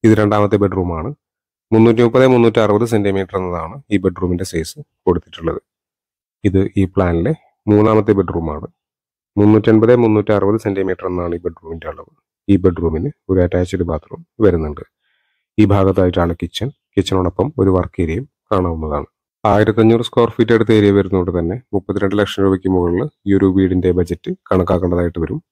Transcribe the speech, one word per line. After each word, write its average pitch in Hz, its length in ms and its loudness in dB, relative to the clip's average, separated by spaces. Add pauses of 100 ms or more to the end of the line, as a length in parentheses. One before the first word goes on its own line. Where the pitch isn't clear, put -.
ഇത് 110 160 6
രണ്ടാമത്തെ 104 420 0
ബെഡ്റൂം 92 360 -4
ആണ്. 117 120 -10 (600)
മുന്നൂറ്റി 113 320 4
മുപ്പത് 127 200 2 (100)
മുന്നൂറ്റി 117 280 2
അറുപത് 104 300 2
സെന്റിമീറ്റർ 98 480 -2
എന്നതാണ് 87 360 -8 (160)
ഈ 95 120 0
ബെഡ്റൂമിന്റെ 90 460 -4
സൈസ് 82 260 -8 (300)
കൊടുത്തിട്ടുള്ളത്. 92 520 -4 (880)
ഇത് 95 100 0 (220)
ഈ - 20 2 (120)
പ്ലാനിലെ 90 380 0 (380)
മൂന്നാമത്തെ 107 480 4
ബെഡ്റൂം 85 360 -4
ആണ്. - 120 -14 (680)
മുന്നൂറ്റൻപത് 107 520 4 (120)
മുന്നൂറ്റി 107 320 0
അറുപത് 101 280 0
സെന്റിമീറ്റർ 95 460 -4
എന്നാണ് 87 300 -6
ഈ - 80 -10
ബെഡ്റൂമിന്റെ 82 440 -12
അളവ്. 76 220 -20 (400)
ഈ - 100 6
ബെഡ്റൂമിന് 85 480 -2 (200)
ഒരു 92 140 2
അറ്റാച്ച്ഡ് 90 460 -2
ബാത്റൂം 80 300 -10 (240)
വരുന്നുണ്ട്. 80 360 0 (800)
ഈ 107 120 8
ഭാഗത്തായിട്ടാണ് 92 680 0
കിച്ചൺ. 101 280 -8 (260)
കിച്ചണോടൊപ്പം 95 540 -2 (120)
ഒരു 98 160 2
വർക്ക് - 280 -4
ഏരിയയും 85 200 -6 (280)
കാണാവുന്നതാണ്. 80 540 -4 (460)
ആയിരത്തഞ്ഞൂറ് 110 560 4
സ്ക്വയർ 117 280 2
ഫീറ്റ് 117 200 2
അടുത്ത 110 220 2
ഏരിയ 104 200 4
വരുന്നതുകൊണ്ട് 92 400 -2
തന്നെ 87 200 -4 (180)
മുപ്പത്തിരണ്ട് 98 440 -4
ലക്ഷം 98 260 -2
രൂപയ്ക്ക് 95 300 0
മുകളിൽ 87 280 -2 (240)
ഈ 98 120 2
ഒരു 95 180 2
വീടിന്റെ 92 420 0
ബജറ്റ് 87 320 -6 (180)
കണക്കാക്കേണ്ടതായിട്ട് 87 760 0
വരും. 156 160 -8 (120)